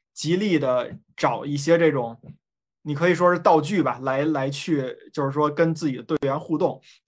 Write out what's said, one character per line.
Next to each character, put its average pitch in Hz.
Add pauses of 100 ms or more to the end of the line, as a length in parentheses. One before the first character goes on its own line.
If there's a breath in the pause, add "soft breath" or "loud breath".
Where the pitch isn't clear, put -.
(140)
极 165
力 190
地 127 (200)
找 123
一 147
些 165
这 160
种， 117 (680)
你 147
可 170
以 175
说 180
是 175
道 170
具 165
吧， 123
来， 135
来 143
去， 139 (160)
就 143
是 135
说 147
跟 165
自 156
己 123
的 120
队 160
员 143
互 151
动。 151 (280 soft breath)